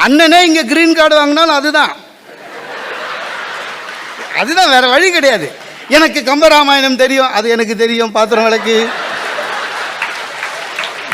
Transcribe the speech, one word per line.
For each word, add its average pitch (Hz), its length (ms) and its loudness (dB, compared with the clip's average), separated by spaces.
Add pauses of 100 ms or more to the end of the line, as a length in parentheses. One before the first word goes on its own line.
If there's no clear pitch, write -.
அண்ணனே 320 360 6
இங்க 320 220 2
கிரீன் 320 320 2
கார்டு 311 220 4
வாங்கினாலும் 302 440 2
அதுதான், 285 360 0 (2500)
அதுதான், 320 340 2
வேற 254 180 4
வழி 320 220 4
கிடையாது. 262 420 0 (360)
எனக்கு 294 320 2
கம்பராமாயணம் 277 760 4
தெரியும், 262 360 2
அது 214 180 0
எனக்கு 226 260 0
தெரியும், 226 360 0
பாத்திரம் 220 320 2
விளக்கு 220 440 0 (2250)